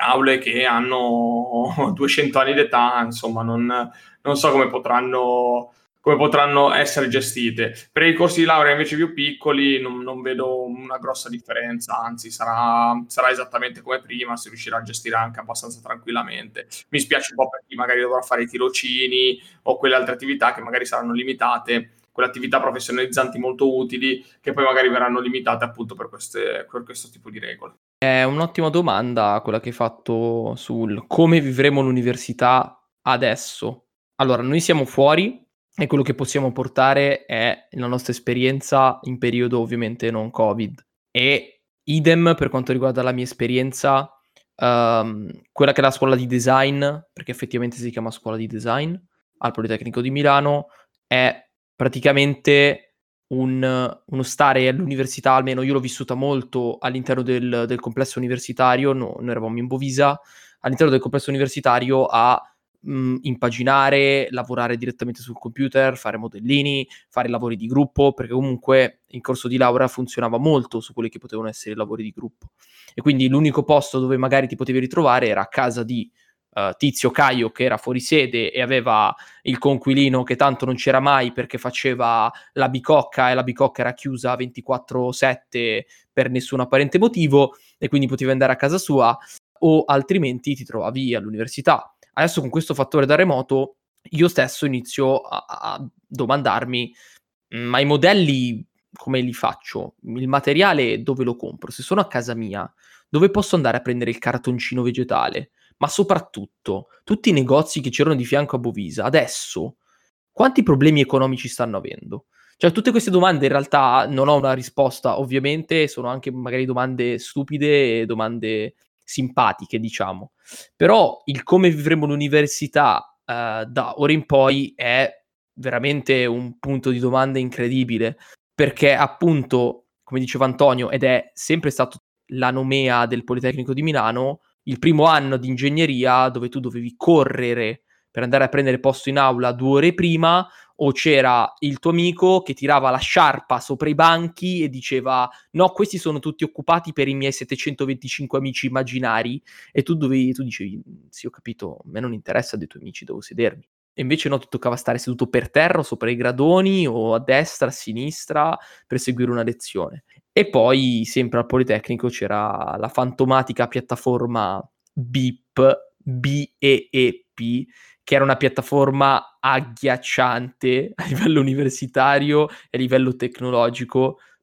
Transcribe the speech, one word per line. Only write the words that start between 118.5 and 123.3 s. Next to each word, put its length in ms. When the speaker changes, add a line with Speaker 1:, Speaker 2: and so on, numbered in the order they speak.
Speaker 2:
simpatiche, 800
diciamo. 520
Però 480
il 180
come 280
vivremo 340
l'università, 1200
eh, 420